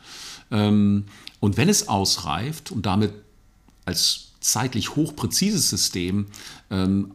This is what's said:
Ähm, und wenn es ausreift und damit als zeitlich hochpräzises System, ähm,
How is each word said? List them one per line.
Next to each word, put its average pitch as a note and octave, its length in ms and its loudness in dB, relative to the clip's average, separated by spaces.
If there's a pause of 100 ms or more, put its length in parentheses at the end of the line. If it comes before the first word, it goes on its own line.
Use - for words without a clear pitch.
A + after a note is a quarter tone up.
(520)
Ähm, G#2 540 4 (340)
und G2+ 180 2
wenn C#3 120 6
es - 180 2
ausreift G2 840 -2
und G2 140 -4
damit G2+ 280 2 (720)
als - 460 -2 (100)
zeitlich A#2+ 540 -2
hochpräzises D#3+ 760 0
System, G2 580 -2 (420)
ähm, G2 460 0